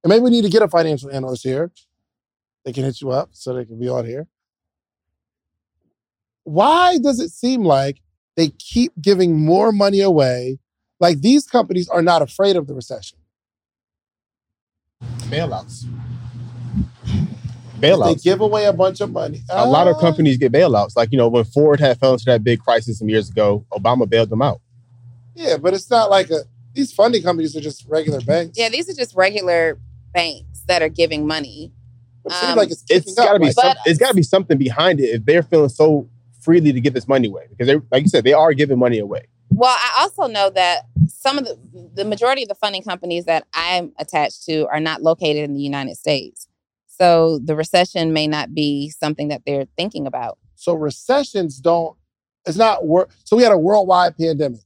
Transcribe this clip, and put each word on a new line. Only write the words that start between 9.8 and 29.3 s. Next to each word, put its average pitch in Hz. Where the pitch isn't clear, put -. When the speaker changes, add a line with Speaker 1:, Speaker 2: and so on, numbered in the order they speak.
Speaker 1:
away? 135
Like, 170
these 254
companies 185
are 175
not 165
afraid 190
of 147
the 139
recession. -
Speaker 2:
Bailouts. -
Speaker 1:
They 147
Speaker 2:
Bailouts. 165
Speaker 1:
give 190
away 214
a 202
bunch 185
of 202
money. 156
Speaker 2:
A 196
lot 165
of 170
Speaker 1:
Uh, -
Speaker 2:
companies 156
get 123
bailouts. 120
Like, 117
you 135
know, 117
when 117
Ford 147
had 131
fell 131
into 117
that 117
big 117
crisis 113
some 107
years 107
ago, 101
Obama 113
bailed 113
them 113
out. 139
Speaker 1:
Yeah, 285
but 180
it's 190
not 226
like 190
a, 156
these 269
funding 220
companies 160
are 156
just 143
regular 151
banks. 165
Speaker 3:
Yeah, 226
these 320
are 370
just 254
regular 180